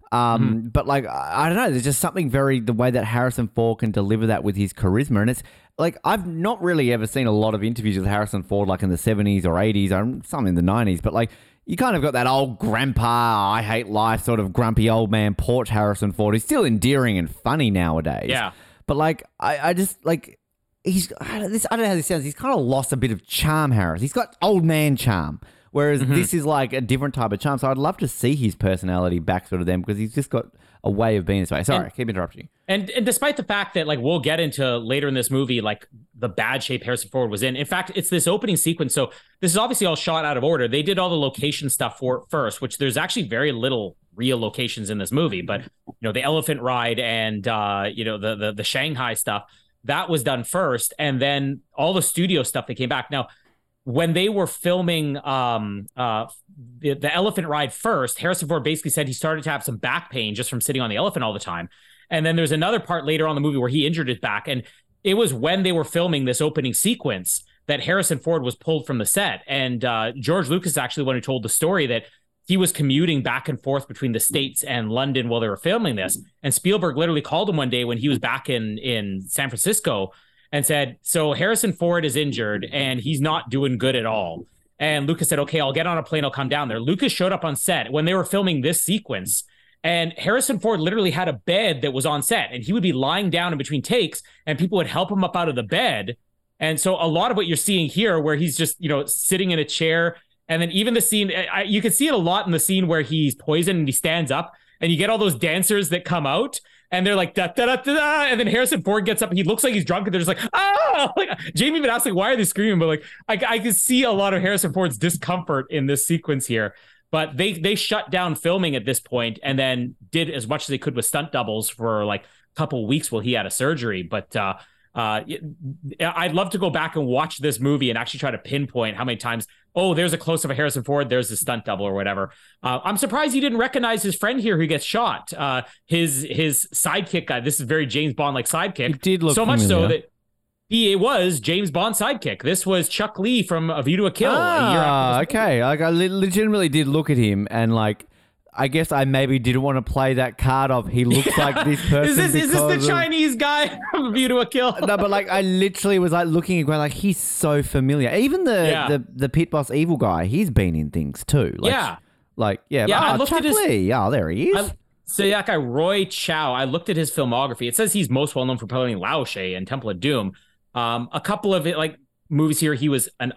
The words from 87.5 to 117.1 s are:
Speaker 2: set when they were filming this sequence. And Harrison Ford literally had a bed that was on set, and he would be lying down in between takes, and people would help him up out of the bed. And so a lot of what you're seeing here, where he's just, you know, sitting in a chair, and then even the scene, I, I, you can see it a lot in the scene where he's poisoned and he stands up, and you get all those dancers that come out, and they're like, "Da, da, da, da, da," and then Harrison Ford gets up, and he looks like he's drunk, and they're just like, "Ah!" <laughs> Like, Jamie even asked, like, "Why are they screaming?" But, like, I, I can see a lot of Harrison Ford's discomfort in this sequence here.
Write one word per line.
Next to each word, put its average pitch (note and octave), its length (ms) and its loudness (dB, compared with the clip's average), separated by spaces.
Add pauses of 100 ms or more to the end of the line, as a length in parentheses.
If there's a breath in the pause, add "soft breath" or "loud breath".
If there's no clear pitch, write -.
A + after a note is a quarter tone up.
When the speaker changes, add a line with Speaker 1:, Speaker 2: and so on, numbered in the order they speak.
Speaker 2:
set C3 380 -2
when D#3 140 2
they F3+ 80 2
were F#3 100 0
filming F#3 380 0
this D#3+ 180 0
sequence. C3 640 -4 (400 soft breath)
And E3 320 0
Harrison A#3 420 0
Ford G#3+ 220 0
literally F#3 300 0
had E3+ 180 -2
a C#3 60 -2
bed E3+ 480 0
that C#3+ 100 0
was C3 140 -2
on D3 160 0
set, D#3+ 280 0
and A#2+ 140 -10
he D3+ 80 -2
would A3 100 0
be E3+ 120 2
lying D#3+ 340 0
down E3+ 240 0
in D3+ 60 -4
between C3+ 240 -4
takes, A3+ 400 -2 (240 soft breath)
and D3+ 120 -2
people F#3 200 0
would D#3 80 0
help F#3 260 -2
him G3 100 0
up F3 140 -2
out E3+ 140 0
of B2+ 40 -2
the A#2+ 80 -2
bed. A#2+ 540 -2 (420)
And D#3 220 -2
so F#3 140 2
a E3 120 0
lot E3+ 240 2
of G#3+ 60 0
what G3 100 0
you're E3 120 0
seeing F3 300 0
here, F#3 300 2
where D3+ 160 0
he's D3+ 220 0
just, D#3+ 240 -2
you E3+ 80 -4
know, C#3+ 160 0
sitting F#3 480 0
in D#3+ 60 0
a D3 80 2
chair, E3 500 0 (320 loud breath)
and E3 120 0
then E3+ 120 -2
even A3+ 220 2
the A3+ 60 4
scene, G#3 300 0
I, F3 140 -2
I, F#3+ 180 -2
you G3+ 180 0
can A3+ 120 0
see D4 160 2
it C#4+ 60 2
a - 40 2
lot F3+ 280 0
in F3+ 60 0
the D#3+ 60 2
scene F#3+ 300 0
where D#3+ 140 2
he's C#3+ 340 0
poisoned E3+ 440 0
and D3 60 0
he C3 60 -2
stands E3 400 0
up, D#3+ 220 -4 (260 soft breath)
and E3+ 100 0
you E3 80 2
get G3+ 120 2
all A3+ 80 2
those F#3+ 180 2
dancers F3 540 0
that F3 140 -2
come E3 220 -2
out, F3 320 -2 (320 soft breath)
and F#3 160 0
they're G#3 80 2
like, F3+ 200 0
"Da, F3+ 140 0
da, A#3+ 180 0
da, B3+ 100 2
da, C4 180 0
da," D4+ 300 2
and B3 160 2
then A#3 80 2
Harrison A#3+ 340 2
Ford G3+ 220 0
gets G#3+ 180 0
up, G#3+ 60 -2
and F3 100 0
he F#3+ 60 2
looks G3+ 180 0
like B3+ 120 2
he's F#3 100 0
drunk, F#3 240 -2
and F3+ 60 -4
they're F#3 100 2
just E3 40 0
like, F#3+ 120 0 (140)
"Ah!" F#4+ 580 2
<laughs> - 40 -4
Like, F#4 220 -2 (160 loud breath)
Jamie D4 240 2
even C#4 120 2
asked, A#3 160 0
like, G#3 100 -2
"Why G3+ 160 2
are B3+ 40 2
they G#3+ 80 2
screaming?" G3+ 360 2
But, E3 80 4
like, D#3 160 0 (240 loud breath)
I, A3 180 0
I A3+ 140 2
can A3 140 0
see B3+ 280 2
a A#3+ 80 2
lot G3 240 2
of F3+ 80 0
Harrison F#3+ 300 0
Ford's F3 260 0
discomfort E3+ 720 -2
in C#3+ 160 0
this C#3 180 0
sequence D#3 420 -2
here. A2 280 -2 (360 soft breath)